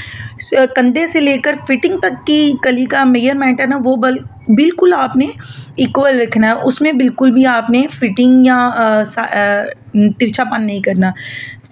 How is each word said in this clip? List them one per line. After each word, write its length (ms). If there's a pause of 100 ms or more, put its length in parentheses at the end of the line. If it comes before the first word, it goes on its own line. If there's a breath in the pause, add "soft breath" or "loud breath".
(400 loud breath)
स-, 360
कंधे 320
से 120
लेकर 360
fitting 460
तक 100
की 520
कली 220
का 200
मेजरमेंट 560
है 60
ना, 100
वो 180
बल-, 280 (280)
बिल्कुल 420
आपने 400 (460 loud breath)
equal 420
रखना 260
है। 80
उसमें 420
बिल्कुल 340
भी 140
आपने 420
fitting 600
या, 80
अ, 480
सा-, 280
अ, 420 (240)
तिरछापन 640
नहीं 200
करना। 320 (580 loud breath)